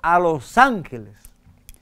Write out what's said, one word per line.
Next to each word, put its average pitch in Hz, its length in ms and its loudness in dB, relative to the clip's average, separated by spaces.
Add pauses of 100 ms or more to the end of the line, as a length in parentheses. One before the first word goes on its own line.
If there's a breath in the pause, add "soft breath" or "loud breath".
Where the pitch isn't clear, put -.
a 170 160 2
los 165 400 -2
ángeles". 143 580 0 (640)